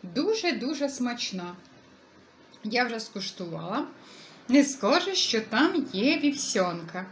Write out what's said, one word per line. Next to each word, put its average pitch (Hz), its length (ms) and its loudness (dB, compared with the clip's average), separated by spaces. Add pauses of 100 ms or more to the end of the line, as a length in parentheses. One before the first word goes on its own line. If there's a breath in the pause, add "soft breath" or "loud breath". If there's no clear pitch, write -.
Дуже-дуже 277 840 -2
смачна. 214 680 -4 (1080)
Я 240 200 2
вже 226 160 -4
скуштувала. 185 840 -6 (600 loud breath)
Не 277 160 8
скажу, 349 500 2
що 233 260 0
там 277 520 2
є 269 260 2
вівсянка. 185 920 -2